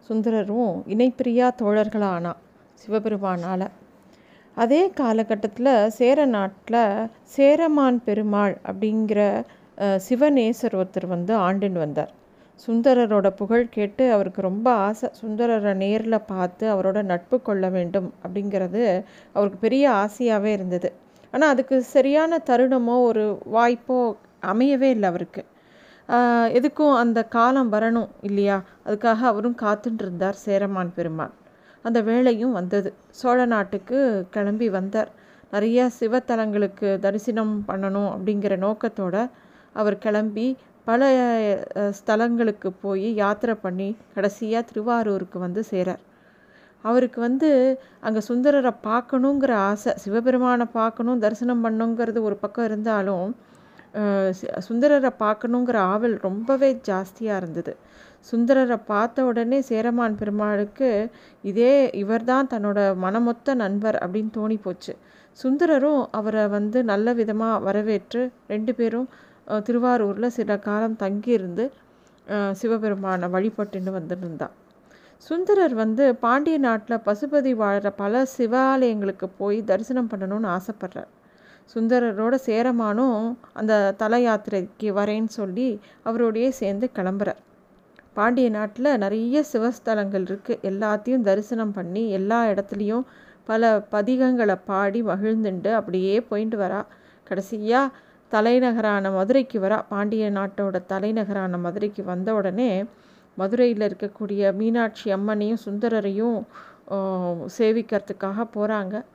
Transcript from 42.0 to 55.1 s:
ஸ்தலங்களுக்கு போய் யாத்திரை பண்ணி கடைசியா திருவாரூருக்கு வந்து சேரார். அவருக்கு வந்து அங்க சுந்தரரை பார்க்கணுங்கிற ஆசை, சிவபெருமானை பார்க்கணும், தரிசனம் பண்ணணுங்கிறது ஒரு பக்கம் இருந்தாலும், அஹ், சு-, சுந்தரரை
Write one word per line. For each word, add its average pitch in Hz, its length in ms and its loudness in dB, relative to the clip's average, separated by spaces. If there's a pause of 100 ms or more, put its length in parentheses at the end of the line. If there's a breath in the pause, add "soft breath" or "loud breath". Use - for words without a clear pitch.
ஸ்தலங்களுக்கு 226 640 0 (120)
போய் 202 340 -2
யாத்திரை 208 400 0
பண்ணி 196 420 -6 (180)
கடைசியா 214 480 -2
திருவாரூருக்கு 214 760 -2
வந்து 180 320 -4
சேரார். 180 360 -4 (760 soft breath)
அவருக்கு 247 400 0
வந்து 262 580 4 (200 loud breath)
அங்க 220 280 -2
சுந்தரரை 254 560 2
பார்க்கணுங்கிற 254 680 0
ஆசை, 208 440 0
சிவபெருமானை 247 680 0
பார்க்கணும், 233 540 -2
தரிசனம் 233 460 0
பண்ணணுங்கிறது 226 560 0
ஒரு 208 140 0
பக்கம் 208 300 -4
இருந்தாலும், 208 720 -2 (580 loud breath)
அஹ், 196 480 0
சு-, - 160 -8 (120)
சுந்தரரை 262 400 4 (100)